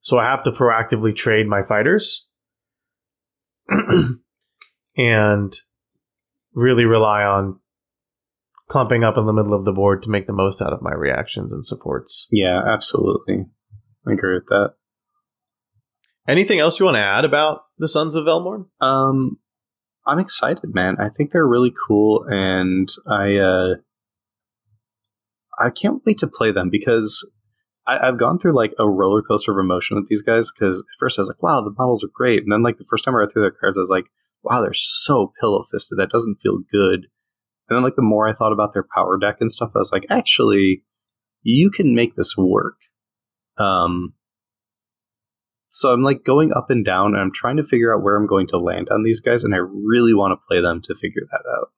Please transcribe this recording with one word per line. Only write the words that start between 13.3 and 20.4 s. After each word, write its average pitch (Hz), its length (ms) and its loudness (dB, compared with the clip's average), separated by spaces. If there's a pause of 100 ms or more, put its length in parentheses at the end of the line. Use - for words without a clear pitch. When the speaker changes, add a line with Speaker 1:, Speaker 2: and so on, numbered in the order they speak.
Speaker 2:
I 117 60 -2
agree 95 220 -2
with 87 120 -6
that. 101 280 -2 (1500)
Speaker 1:
Anything 185 320 2
else 160 200 0
you 190 80 4
wanna 135 140 2
add 101 240 0
about 151 380 0 (160)
the 160 100 -4
Sons 156 260 -2
of 156 100 -2
Velmorn? 180 420 -2 (140)
Speaker 2:
Um, 135 580 0 (680)
I'm 147 120 0
excited, 143 560 -2